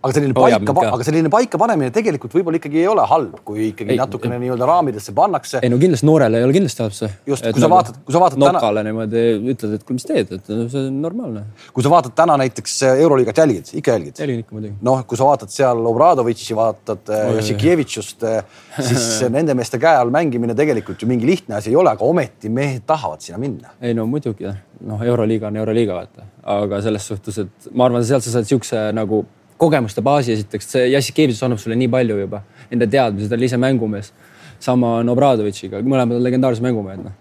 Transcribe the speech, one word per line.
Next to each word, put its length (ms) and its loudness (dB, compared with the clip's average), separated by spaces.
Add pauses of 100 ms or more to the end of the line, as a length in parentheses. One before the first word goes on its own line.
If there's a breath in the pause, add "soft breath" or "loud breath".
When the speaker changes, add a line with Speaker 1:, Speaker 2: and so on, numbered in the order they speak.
Speaker 1:
Aga 80 0
selline 240 2
Speaker 2:
hoiab 240 6
Speaker 1:
paika 0 -
Speaker 2:
mind 160 0
Speaker 1:
pa-, 80 2
Speaker 2:
ka. 80 0
Speaker 1:
aga 140 -4
selline 260 2
paika 240 2
panemine 340 0
tegelikult 460 -2
võib-olla 220 0
ikkagi 240 -4
ei 40 2
ole 220 2
halb, 220 2 (120)
kui 280 -4
ikkagi 240 -2
Speaker 2:
Ei, 20 0
Speaker 1:
natukene 400 -4
Speaker 2:
ei. 60 -6
Speaker 1:
nii-öelda 260 -2
raamidesse 480 0
pannakse. 480 0
Speaker 2:
Ei, 80 4
no 80 4
kindlasti 240 4
noorele 320 4
ei 80 2
ole 80 4
kindlasti 300 0
halb 120 -4
see. 120 -6 (180)
Speaker 1:
Just, 240 -4
Speaker 2:
Et 60 -2
Speaker 1:
kui 80 4
sa 20 6
Speaker 2:
nagu 140 6
Speaker 1:
vaatad, 160 -2 (100)
kui 80 -6
sa 80 4
vaatad 160 4
täna 220 6
Speaker 2:
nokale 260 0
niimoodi 380 -2 (320)
ütled, 180 -6
et 100 -6
kuule, 140 -6
mis 80 -8
teed, 320 -2
et 160 -12
no 160 -4
see 160 -4
on 160 -6
normaalne. 400 -8 (320 loud breath)
Speaker 1:
Kui 100 -2
sa 80 4
vaatad 240 4
täna 240 4
näiteks, 360 -4 (100)
äh, 180 6
Euroliigat, 380 4
jälgid? 300 2 (100)
Ikka 160 2
jälgid? 240 -8
Speaker 2:
Jälgin 220 -4
ikka 120 -16
muidugi. 200 -10 (100)
Speaker 1:
Noh, 240 2
kui 100 -4
sa 120 4
vaatad 200 -2
seal 380 0
Obradovitši, 720 2
vaatad, 480 -4
äh, 80 0
Speaker 2:
Oi, 60 0
oi, 100 0
oi. 80 0
Speaker 1:
Jassikevitšust, 880 -2
äh, 320 -4 (160)
siis 300 0 (140)
Speaker 2:
<laughs> 140 0
Speaker 1:
nende 220 0
meeste 240 -4
käe 160 2
all 160 0
mängimine 420 -2
tegelikult 480 -2
ju 60 -2
mingi 180 0
lihtne 300 -2
asi 160 -4
ei 80 4
ole, 160 4
aga 80 -4
ometi 480 -2
mehed 340 -4
tahavad 380 -4
sinna 160 -12
minna. 400 -10
Speaker 2:
Ei, 160 -2
no 100 -2
muidugi, 380 -6
jah. 160 -10 (240)
Noh, 160 -8
Euroliiga 480 0
on 80 -6
Euroliiga, 400 0
vaata. 320 -14 (320)
Aga 240 -4
selles 240 -4
suhtes, 320 -8
et 320 -12
ma 160 4
arvan, 160 2
sealt 240 2
sa 80 0
saad 100 0
siukse 480 -2
nagu 280 0 (340)
kogemuste 480 2
baasi 300 2
esiteks, 380 -8
see 180 2
Jassikevitsus 520 2
annab 180 -2
sulle 180 -6
nii 100 0
palju 320 0
juba, 200 -8 (300 soft breath)
enda 160 2
teadmised, 420 0
ta 100 -2
oli 100 2
ise 80 -2
mängumees. 540 -2 (480 loud breath)
Sama 440 0
on 100 0
Obradovitšiga, 720 0
mõlemad 320 0
on 80 0
legendaarsed 400 0
mängumehed, 400 -4
noh. 160 -14